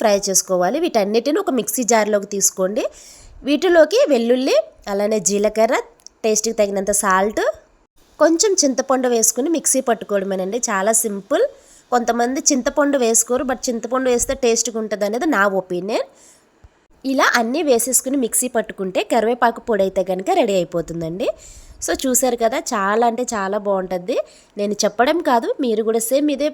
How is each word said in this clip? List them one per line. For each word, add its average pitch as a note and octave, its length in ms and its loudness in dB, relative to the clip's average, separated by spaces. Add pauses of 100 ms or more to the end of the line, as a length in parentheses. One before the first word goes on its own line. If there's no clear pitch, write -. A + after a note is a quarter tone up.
ఫ్రై G#3+ 140 4 (120)
చేసుకోవాలి. F#3 580 0
వీటన్నిటిని A#3 580 0
ఒక F4+ 160 -2
మిక్సీ B3 320 -4
జార్లోకి G#3 440 2
తీసుకోండి. G3 480 0 (640)
వీటిలోకి E4 520 4 (120)
వెల్లుల్లి, B3+ 460 2 (360)
అలానే G#3 260 0 (100)
జీలకర్ర, G#3+ 480 2 (480)
టేస్ట్‌కి A3 340 0
తగినంత G3 340 0 (100)
సాల్ట్, G3+ 380 2 (800)
కొంచెం E4 300 4 (100)
చింతపండు B3+ 520 0
వేసుకుని B3 420 0
మిక్సీ - 320 0
పట్టుకోవడమేనండి. G3 680 -2 (100)
చాలా G3+ 240 0 (120)
సింపుల్. A3 400 -2 (500)
కొంతమంది A#3+ 460 0 (100)
చింతపండు C#4+ 540 0
వేసుకోరు, A#3+ 460 0
but B3 180 -4
చింతపండు B3 440 -2
వేస్తే A#3+ 220 -2 (100)
టేస్ట్‌గా A3+ 380 0
ఉంటుంది G#3 260 -4
అనేది B3+ 280 -2
నా G3 80 4 (160)
ఒపీనియన్. F#3+ 460 -4 (1080)
ఇలా C#4+ 160 2 (120)
అన్నీ B3 300 -2
వేసేసుకుని B3+ 540 0
మిక్సీ B3 320 -2
పట్టుకుంటే G#3 460 -4 (120)
కరివేపాకు A#3 560 0
పొడి G3 160 2
అయితే F#3+ 240 -2
కనుక F#3+ 180 -4 (120)
రెడీ G3+ 200 2
అయిపోతుందండి. E3+ 680 -6 (580)
So, - 60 -2 (120)
చూసారు B3 400 0
కదా, B3+ 160 0 (140)
చాలా G#3 380 0
అంటే B3 120 -6 (100)
చాలా G3+ 320 -4
బాగుంటుంది. F#3+ 520 -4 (420)
నేను G3+ 240 -2
చెప్పడం C4 340 2 (120)
కాదు, B3 180 2 (160)
మీరు A3 240 0
కూడా A3+ 220 0
సేమ్ D4 260 2
ఇదే C#4+ 180 -2